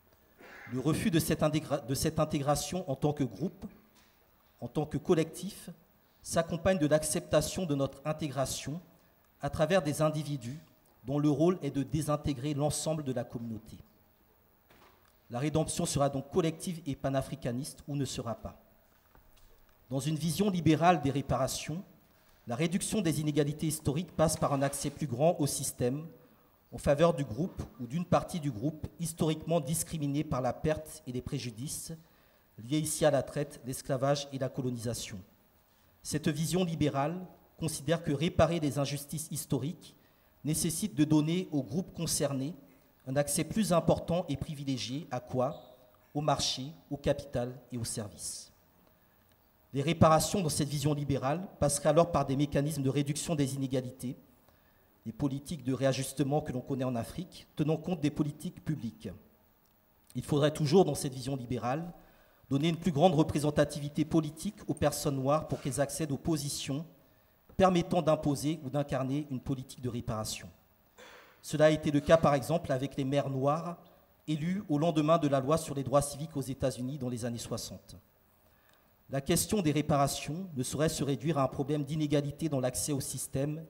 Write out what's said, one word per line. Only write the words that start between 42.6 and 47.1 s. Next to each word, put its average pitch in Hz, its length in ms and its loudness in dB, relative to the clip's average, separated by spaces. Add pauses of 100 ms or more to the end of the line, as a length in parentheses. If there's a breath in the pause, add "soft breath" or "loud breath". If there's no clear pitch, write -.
un 131 120 -4
accès 147 260 2
plus 170 280 0
important 170 560 4
et 139 100 -2
privilégié 135 760 -6
à 127 80 -4
quoi ? - 580 -4 (380)
Au 147 60 0
marché, 143 500 0 (180)
au 143 80 -4
capital 127 560 -2 (180)